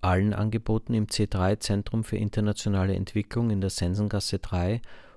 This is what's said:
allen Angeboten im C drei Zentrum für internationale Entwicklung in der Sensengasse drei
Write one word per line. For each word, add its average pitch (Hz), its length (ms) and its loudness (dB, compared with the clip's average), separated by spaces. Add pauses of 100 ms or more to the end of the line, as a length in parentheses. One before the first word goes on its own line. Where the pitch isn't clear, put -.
allen 95 340 4
Angeboten 110 580 -2
im 107 160 2
C 107 180 0
drei 95 300 2
Zentrum 104 460 -2
für 104 140 -4
internationale 101 760 0
Entwicklung 107 560 -2
in 101 100 2
der 95 100 0
Sensengasse 98 680 -2
drei 95 420 -2 (340)